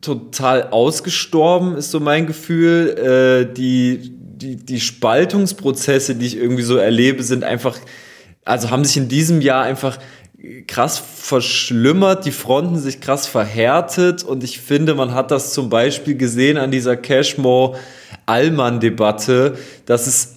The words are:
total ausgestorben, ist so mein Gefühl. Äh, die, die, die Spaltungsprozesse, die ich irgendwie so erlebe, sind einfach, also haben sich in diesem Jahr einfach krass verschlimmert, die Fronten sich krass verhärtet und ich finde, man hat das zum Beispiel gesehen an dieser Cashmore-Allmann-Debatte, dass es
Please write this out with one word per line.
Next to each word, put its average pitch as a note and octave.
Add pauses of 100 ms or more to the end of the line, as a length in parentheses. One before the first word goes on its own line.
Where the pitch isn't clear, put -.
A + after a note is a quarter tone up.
total B2+
ausgestorben, E3
ist D3
so D#3+
mein D3+
Gefühl. C#3+
Äh, A2+
die, B2
die, -
die B2
Spaltungsprozesse, C#3
die A#2+
ich A#2
irgendwie B2
so A#2+
erlebe, A#2+
sind B2
einfach, A#2 (640)
also A#2
haben C3
sich C#3
in C3
diesem D#3+
Jahr C3
einfach C3 (680)
krass C3+
verschlimmert, D3
die C#3+
Fronten D3
sich C3+
krass C3+
verhärtet C3
und B2+
ich -
finde, D3+
man C3
hat C3
das -
zum B2+
Beispiel C#3
gesehen B2+
an C3+
dieser B2
Cashmore-Allmann-Debatte, B2+ (300)
dass A#2+
es -